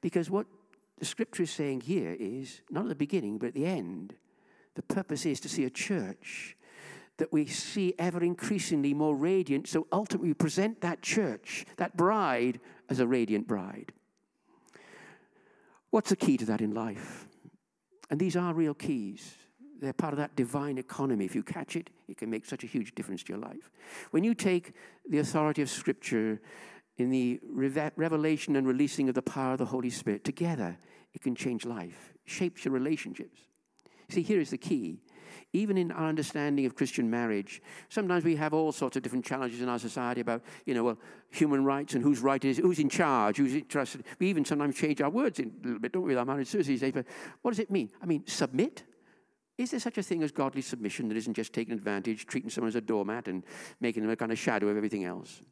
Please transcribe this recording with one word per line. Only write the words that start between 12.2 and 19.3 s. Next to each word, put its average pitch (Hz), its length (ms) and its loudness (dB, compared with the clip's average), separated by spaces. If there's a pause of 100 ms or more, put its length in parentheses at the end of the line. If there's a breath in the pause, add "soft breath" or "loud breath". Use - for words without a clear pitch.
as 127 120 0
a 123 60 6
radiant 113 400 2
bride. 101 460 -6 (2000 loud breath)
What's - 200 4
the 190 60 6
key 139 220 4
to 117 80 -2
that 110 160 2
in 107 100 0
life? 110 540 -8 (840)
And 147 80 0
these 175 180 2
are 175 160 2
real 156 220 2
keys. 113 600 -4 (460)